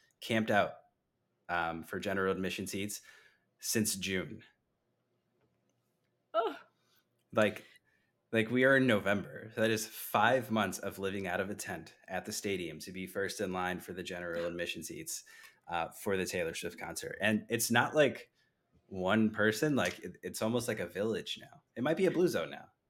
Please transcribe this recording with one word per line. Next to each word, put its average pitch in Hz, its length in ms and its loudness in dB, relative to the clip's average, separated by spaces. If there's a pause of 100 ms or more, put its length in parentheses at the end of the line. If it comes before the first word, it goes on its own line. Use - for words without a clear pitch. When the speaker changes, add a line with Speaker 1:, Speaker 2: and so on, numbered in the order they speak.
(220)
Speaker 1:
camped 110 280 0
out, 101 220 6 (800)
um, 82 340 0
for 95 160 -6
general 95 320 2
admission 92 340 -2
seats 101 360 -6 (580)
since - 340 0
June. 95 460 -4 (1900)
Speaker 2:
Oh. 453 200 2 (800)
Speaker 1:
Like, 107 300 2 (680)
like, 113 180 2
we 127 140 4
are 135 120 8
in 131 100 6
November. 101 720 2
That 110 140 4
is 110 160 0
five 117 640 2
months 101 280 0
of 95 200 -8
living 98 280 -4
out 90 140 0
of 95 100 -4
a 104 40 -6
tent 87 400 -10 (140)
at 90 160 -6
the 107 80 -8
stadium 90 480 -4
to 92 120 -12
be 92 140 -8
first 98 340 -4
in 95 120 -2
line 90 280 -2
for - 120 -12
the 90 100 -8
general 87 440 -6
admission 85 360 -4
seats, - 420 -10 (460)
uh, 85 180 -2 (140)
for 98 140 0
the 92 100 0
Taylor 82 280 -4
Swift - 240 -8
concert. - 420 -8
And 107 280 2
it's 117 220 0
not, 120 240 4
like, 139 340 4 (580)
one 98 440 4
person, 107 460 2
like, 90 240 2
it, 92 220 -12
it's 95 200 -6
almost 117 260 0
like 110 120 -4
a 87 60 -2
village 98 540 -4
now. - 200 -20 (160)
It 117 60 -4
might 156 140 2
be 185 100 4
a 165 40 6
blue 165 180 4
zone 85 220 0
now. 71 140 -14 (260)